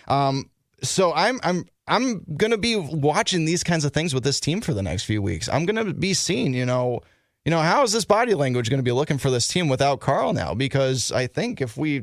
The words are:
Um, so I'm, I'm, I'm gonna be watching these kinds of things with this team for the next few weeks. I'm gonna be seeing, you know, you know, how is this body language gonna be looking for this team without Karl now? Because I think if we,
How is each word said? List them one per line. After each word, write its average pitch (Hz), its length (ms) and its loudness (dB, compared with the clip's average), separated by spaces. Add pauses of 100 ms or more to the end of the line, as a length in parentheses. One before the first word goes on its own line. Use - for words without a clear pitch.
Um, 139 420 0 (320)
so 170 320 2
I'm, 214 280 2
I'm, 175 220 0 (220)
I'm 214 380 0 (120)
gonna 220 220 2
be 226 180 0
watching 160 680 0
these 170 160 0
kinds 165 220 0
of 143 80 0
things 156 220 -2
with 123 100 0
this 139 160 0
team 175 200 -2
for 160 140 -2
the 98 80 -2
next 90 220 -4
few 107 180 -2
weeks. 95 260 -4
I'm 147 160 0
gonna 214 300 -2
be 190 180 -2
seeing, 180 400 -2
you 127 140 -2
know, 123 340 0 (440)
you 151 60 0
know, 165 100 2
how 185 220 4
is 220 100 2
this 214 140 0
body 220 280 4
language 123 360 0
gonna 135 120 0
be 120 80 0
looking 139 280 0
for 139 120 0
this 120 160 0
team 180 220 0
without 139 320 2
Karl 202 320 0
now? 90 220 -2
Because 131 580 0
I 127 140 0
think 208 340 -4
if 117 160 -6
we, 143 260 -2